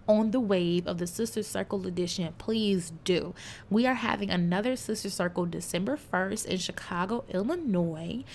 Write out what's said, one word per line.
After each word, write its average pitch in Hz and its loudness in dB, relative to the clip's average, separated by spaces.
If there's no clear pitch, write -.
on 214 6
the 254 4
wave 180 4
of 175 -2
the 175 -2
Sister 220 -2
Circle 190 -4
edition, 175 -2
please 202 0
do. 180 0
We 226 6
are 254 4
having 214 0
another 185 2
Sister 214 -4
Circle 175 0
December 175 -2
first 190 -2
in 185 0
Chicago, 185 -4
Illinois, 190 0